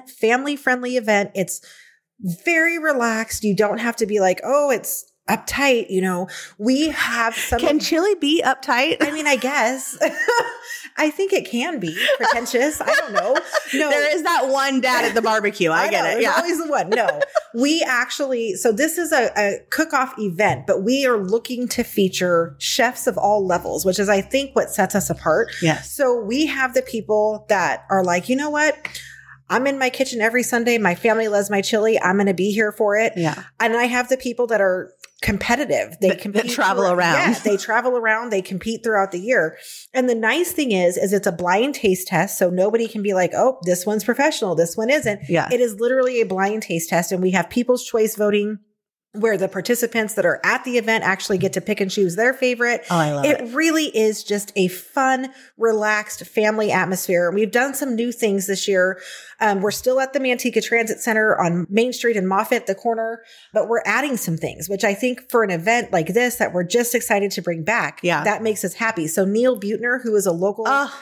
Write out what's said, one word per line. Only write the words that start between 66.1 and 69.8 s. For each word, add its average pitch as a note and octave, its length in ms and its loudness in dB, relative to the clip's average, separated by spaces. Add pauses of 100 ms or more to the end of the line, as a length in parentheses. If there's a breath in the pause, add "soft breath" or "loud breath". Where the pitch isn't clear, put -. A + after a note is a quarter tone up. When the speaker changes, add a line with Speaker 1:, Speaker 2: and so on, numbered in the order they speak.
Speaker 1:
this A#3+ 220 2
that - 160 0
we're F3+ 100 0
just A#3 320 0
excited G3+ 360 0
to G3 120 -6
bring E3 200 -4
back, F#3+ 380 -2
Speaker 2:
Yeah. E3 220 0
Speaker 1:
that G#3+ 180 0
makes A3 220 -2
us F#3 100 -4
happy. A3 340 -4
So F#3+ 180 0
Neil A3+ 340 2
Butner, A#3 420 -2